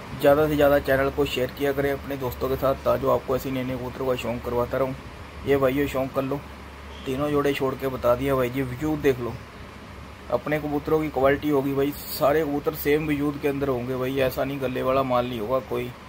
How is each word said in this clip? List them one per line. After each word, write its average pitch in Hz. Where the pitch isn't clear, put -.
ज़्यादा 143
से 151
ज़्यादा 143
channel 135
को 143
share 131
किया 139
करें 139
अपने 135
दोस्तों 131
के 135
साथ, 135
ताकि 123
आपको 127
ऐसी 131
नए 127
नए 127
कबूतरों 127
का 127
शौक 120
करवाता 120
रहूँ। 131
ये 135
भाइयों 139
शौक 131
कर 135
लो, 139
तीनों 139
जोड़े 143
छोड़ 135
के 123
बता 127
दिया 139
भाई 127
जी। 135
view 135
देख 135
लो, 113
अपने 147
कबूतरों 147
की 156
quality 139
होगी 139
भाई, 139
सारे 151
कबूतर 147
same 151
वजूद 143
के 143
अंदर 139
होंगे 127
भाई, 131
ऐसा 131
नहीं 139
गले 127
वाला 131
माल 123
नहीं 123
होगा, 120
कोई 123